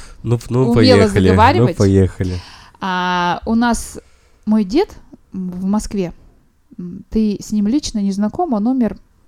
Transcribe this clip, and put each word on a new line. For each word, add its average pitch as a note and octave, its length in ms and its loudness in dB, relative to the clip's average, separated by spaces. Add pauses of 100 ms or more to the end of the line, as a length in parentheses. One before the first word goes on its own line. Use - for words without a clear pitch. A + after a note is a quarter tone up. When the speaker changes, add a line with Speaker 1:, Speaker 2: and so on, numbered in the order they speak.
(220)
Speaker 1:
Ну, A#2 160 0
п-, - 100 -14
ну, B2 220 0
Speaker 2:
умела A#2+ 40 2
Speaker 1:
поехали, G2+ 460 6
ну, F#2 80 4
Speaker 2:
заговаривать. A2 480 4
Speaker 1:
поехали. F#2+ 640 2 (400)
Speaker 2:
А, F3+ 640 -2
у A3+ 80 -2
нас A#3 440 -2 (480)
мой G#3+ 180 2
дед C#4+ 240 0 (440)
в F#3 340 -8
Москве, G3 460 -4 (640)
м, F3+ 320 -14
ты G#3+ 300 0
с - 120 -12
ним G#3 140 -2
лично A#3+ 320 -4
не G3 140 -2
знаком, G#3+ 420 -4
он G#3 120 -2
умер A#3+ 300 -2 (320)